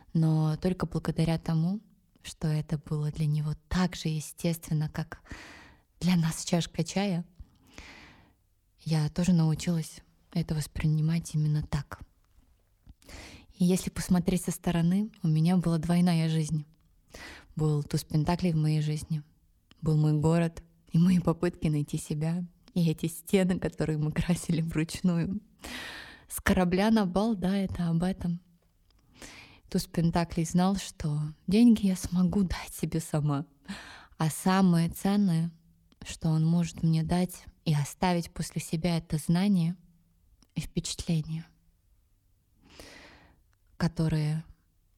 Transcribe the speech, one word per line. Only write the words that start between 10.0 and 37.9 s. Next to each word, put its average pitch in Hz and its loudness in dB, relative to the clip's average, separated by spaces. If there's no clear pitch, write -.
это 160 -2
воспринимать 156 -2
именно 151 0
так. - -6
И 180 2
если 180 2
посмотреть 180 0
со 180 -4
стороны, 175 0
у 170 0
меня 160 4
была 165 2
двойная 165 2
жизнь. 156 -2
Был 151 0
туз - -4
пентаклей 170 0
в 160 0
моей 156 2
жизни, 151 -4
был 156 2
мой 151 4
город 165 2
и 170 2
мои 180 6
попытки 170 0
найти 151 0
себя, 160 -4
и 170 2
эти 160 -2
стены, 185 0
которые 156 -2
мы 151 0
красили 170 0
вручную. 165 -2
С - -10
корабля 190 2
на 214 4
бал, 202 0
да, 180 -2
это 185 -2
об 165 0
этом. 180 -4
Туз - -2
пентаклей 165 0
знал, 180 2
что 151 -6
деньги 214 6
я 190 2
смогу 180 0
дать - -6
себе 160 -4
сама. 147 -2
А 160 0
самое 180 4
ценное, 185 0
что - -4
он 160 4
может 170 0
мне 160 2
дать 180 -2
и 160 2
оставить 170 0